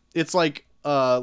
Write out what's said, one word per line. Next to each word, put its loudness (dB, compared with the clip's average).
It's -2
like, 0
uh, 2